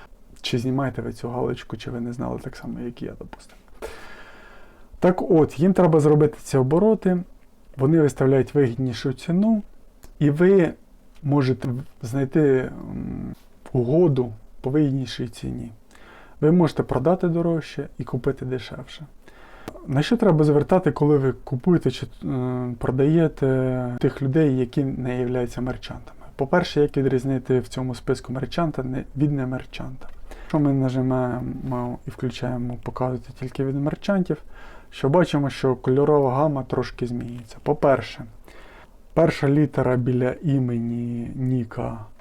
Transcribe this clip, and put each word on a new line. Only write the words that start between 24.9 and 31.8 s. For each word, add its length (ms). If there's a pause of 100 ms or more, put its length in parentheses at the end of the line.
являються 420
мерчантами? 580 (160)
По-перше, 460
як 160
відрізнити 640
в 80
цьому 280
списку 380
мерчанта 500
не-, 200 (140)
від 140
немерчанта? 760 (340)
Якщо 180
ми 140
нажимаємо 1300